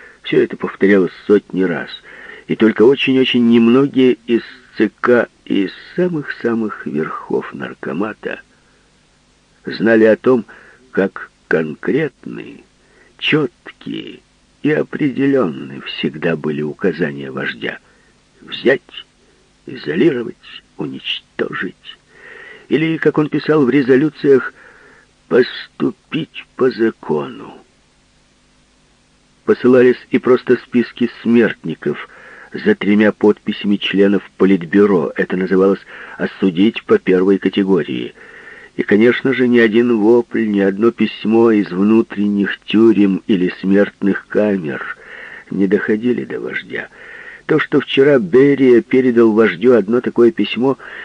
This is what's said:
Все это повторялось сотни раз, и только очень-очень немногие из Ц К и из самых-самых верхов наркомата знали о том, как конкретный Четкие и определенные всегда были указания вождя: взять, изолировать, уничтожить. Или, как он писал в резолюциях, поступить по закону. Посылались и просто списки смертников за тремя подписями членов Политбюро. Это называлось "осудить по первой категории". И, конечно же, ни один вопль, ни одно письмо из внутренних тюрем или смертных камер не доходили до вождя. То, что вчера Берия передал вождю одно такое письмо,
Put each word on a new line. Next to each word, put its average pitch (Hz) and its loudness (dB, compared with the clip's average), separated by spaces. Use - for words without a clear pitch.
Все - 0
это - -2
повторялось 98 0
сотни 101 0
раз, 82 -4
и - -6
только 110 2
очень-очень 131 2
немногие 123 4
из 113 0
Ц 107 2
К 120 2
и 98 -2
из - -6
самых-самых 127 -4
верхов - -6
наркомата - -10
знали 110 0
о 110 4
том, 123 0
как - -4
конкретный - -6
Четкие - -6
и 147 0
определенные 127 -2
всегда 82 -6
были 76 -6
указания 76 -6
вождя: 113 -10
взять, - -4
изолировать, 113 -2
уничтожить. - -10
Или, 160 0
как 151 0
он 151 0
писал 151 0
в 117 2
резолюциях, 135 2
поступить - -6
по 131 0
закону. 78 -6
Посылались 123 4
и 131 0
просто 123 2
списки - -4
смертников 95 -2
за 104 -2
тремя 104 2
подписями 104 -2
членов 98 0
Политбюро. 95 2
Это 95 -4
называлось 95 0
"осудить 98 0
по 110 2
первой 92 2
категории". 87 -2
И, - -4
конечно 117 2
же, 123 0
ни 120 4
один 117 2
вопль, 113 2
ни 101 0
одно 98 0
письмо 110 0
из 101 0
внутренних 101 0
тюрем 101 2
или 90 0
смертных 98 0
камер 95 -4
не 98 0
доходили 107 -2
до - -10
вождя. 120 -10
То, 156 0
что 143 0
вчера 135 2
Берия 127 4
передал 117 2
вождю 107 2
одно 110 0
такое 117 2
письмо, 120 -4